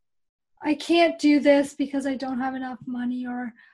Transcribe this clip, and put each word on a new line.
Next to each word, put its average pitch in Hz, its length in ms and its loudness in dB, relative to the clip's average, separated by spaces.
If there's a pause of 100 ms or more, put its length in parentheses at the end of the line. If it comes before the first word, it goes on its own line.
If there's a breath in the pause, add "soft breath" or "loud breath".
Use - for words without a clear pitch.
(640)
I 294 120 2
can't 330 440 2
do 294 220 4
this 285 340 4
because 277 320 -4
I 269 80 -2
don't 262 240 -6
have 262 160 -4
enough 254 320 -10
money," 247 400 -6
or, 247 260 -8 (220 soft breath)